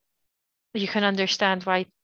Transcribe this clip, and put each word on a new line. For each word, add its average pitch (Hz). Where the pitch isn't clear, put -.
you 202
can 208
understand 190
why 185